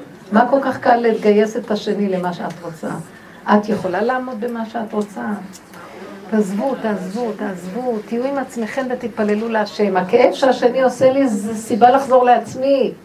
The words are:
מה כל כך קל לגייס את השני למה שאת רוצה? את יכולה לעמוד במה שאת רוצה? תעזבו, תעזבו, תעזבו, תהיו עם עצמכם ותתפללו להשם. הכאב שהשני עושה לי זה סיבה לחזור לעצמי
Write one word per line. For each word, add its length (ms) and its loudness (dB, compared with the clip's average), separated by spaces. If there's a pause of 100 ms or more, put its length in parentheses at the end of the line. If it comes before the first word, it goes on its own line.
(320)
מה 180 6
כל 120 4
כך 180 -2
קל 160 4
לגייס 600 2
את 140 -6
השני 380 -2
למה 240 -2
שאת 200 -8 (100)
רוצה? 260 -10 (680)
את 140 2
יכולה 340 -2
לעמוד 380 -2
במה 260 -6
שאת 260 -8
רוצה? 300 -4 (1080)
תעזבו, 520 0
תעזבו, 560 -4
תעזבו, 580 -6 (100)
תהיו 180 -4
עם 140 -2
עצמכם 520 -6
ותתפללו 580 -2
להשם. 480 0
הכאב 380 4
שהשני 480 2
עושה 300 4
לי 160 2
זה 260 -2
סיבה 360 4
לחזור 340 4
לעצמי 680 2 (120)